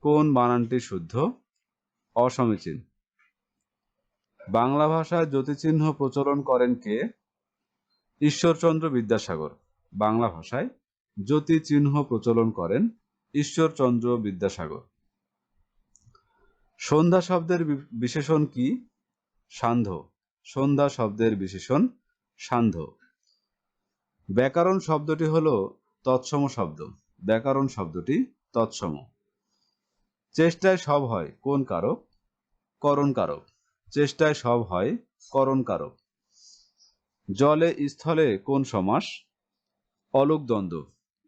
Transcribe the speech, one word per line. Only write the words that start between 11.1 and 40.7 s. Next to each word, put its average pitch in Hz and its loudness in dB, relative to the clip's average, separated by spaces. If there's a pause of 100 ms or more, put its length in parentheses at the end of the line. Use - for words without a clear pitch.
যতিচিহ্ন 147 2
প্রচলন 117 0
করেন 107 0 (440)
ঈশ্বরচন্দ্র 135 0
বিদ্যাসাগর। 92 -6 (2000)
সন্ধ্যা 170 4
শব্দের 170 -2
বি-, 139 -6
বিশেষণ 151 0
কি? 139 -4 (600)
সান্ধ্য। 113 -4 (340)
সন্ধ্যা 139 0
শব্দের 110 0
বিশেষণ 98 -2 (500)
সান্ধ্য। 101 -2 (1400)
ব্যাকরণ 170 2
শব্দটি 156 -2
হলো 156 0 (240)
তৎসম 135 0
শব্দ। 78 -6 (380)
ব্যাকরণ 135 0
শব্দটি 101 -4 (280)
তৎসম। 107 -2 (1400)
চেষ্টায় 170 2
সব 147 0
হয় 95 -4 (100)
কোন 139 0
কারক? 107 -4 (760)
করণ 143 2
কারক। 78 -4 (440)
চেষ্টায় 147 0
সব 120 0
হয় 92 -2 (340)
করণ 135 2
কারক। 87 -6 (1300)
জলে 147 2
স্থলে 151 0
কোন 139 -2
সমাস? 107 0 (1080)
অলোক 143 2
দ্বন্দ্ব। 92 -4 (360)